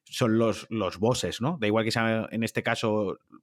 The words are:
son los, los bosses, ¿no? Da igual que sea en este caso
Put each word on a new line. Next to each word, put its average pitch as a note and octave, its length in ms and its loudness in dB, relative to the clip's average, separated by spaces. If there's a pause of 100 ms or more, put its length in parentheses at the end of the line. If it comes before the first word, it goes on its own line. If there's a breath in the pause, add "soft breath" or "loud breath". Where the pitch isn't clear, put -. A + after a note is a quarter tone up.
son A2+ 340 0
los, A2+ 320 0
los G2 280 -2
bosses, G2+ 440 0
¿no? E3 180 -2
Da A2 80 0
igual A2 180 2
que A2+ 60 -2
sea A2+ 400 0
en A2+ 120 -2
este - 200 -2
caso G#2+ 560 0 (240)